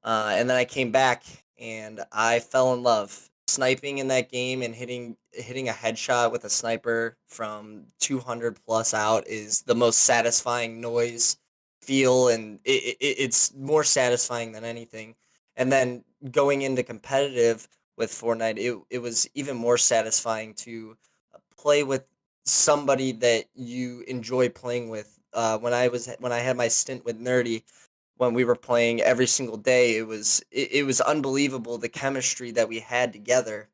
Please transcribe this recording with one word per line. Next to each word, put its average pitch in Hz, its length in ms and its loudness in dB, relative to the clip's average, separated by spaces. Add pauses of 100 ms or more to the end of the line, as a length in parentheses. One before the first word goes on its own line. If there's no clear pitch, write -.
Uh, 107 320 0
and 120 120 2
then 127 80 2
I 127 80 4
came 123 280 -4
back 131 320 2 (340)
and 110 420 -14 (120)
I 113 260 2
fell 127 340 2
in 123 120 -2
love. 110 400 0 (240)
Sniping 135 480 0
in 135 120 -4
that 131 220 0
game 127 300 -4
and 117 140 -6
hitting, 120 420 -10 (160)
hitting 123 380 -8
a - 20 -2
headshot 117 580 0
with 117 140 -6
a 104 60 -6
sniper 117 680 -2 (100)
from 107 600 -12 (120)
two 135 200 0
hundred 117 460 -6
plus 113 280 0
out 107 340 2
is 107 360 -4
the 117 120 0
most 117 260 4
satisfying 117 840 0
noise, 117 560 0 (420)
feel, 127 480 4
and 110 360 -2
it, 127 360 0
it, 139 180 0
it's 127 360 2
more 143 300 0
satisfying 120 680 0
than 110 120 -14
anything. 113 500 -12 (420)
And 131 160 2
then 127 320 0 (260)
going 143 300 2
into 135 220 -2
competitive 123 840 0 (300)
with 113 140 -4
Fortnite, 113 480 -2
it, 120 200 -4 (120)
it 123 80 -6
was 120 360 -2
even 139 220 -6
more 120 220 2
satisfying 110 800 0
to 110 420 -16 (600)
play 147 260 4
with 135 200 -2 (400)
somebody 139 680 2
that 117 320 2 (100)
you 123 540 -8
enjoy 123 420 0
playing 120 400 -6
with. 110 280 -12 (140)
Uh, 113 240 0
when 120 160 -2
I 123 160 2
was, 120 220 -4 (100)
when 123 120 -4
I 120 80 0
had 127 180 0
my 120 100 0
stint 123 380 -2
with 113 120 -6
Nerdy, 120 440 0 (540)
when 123 180 0
we 123 100 4
were 120 120 4
playing 117 440 2
every 127 280 4
single 117 280 -2
day, 120 400 4
it 113 80 -2
was, 110 460 0
it, 135 220 -2
it 143 100 2
was 135 180 2
unbelievable 135 800 0
the 117 100 -6
chemistry 131 640 -4
that 113 180 2
we 113 120 -8
had 123 320 -2
together 110 600 -2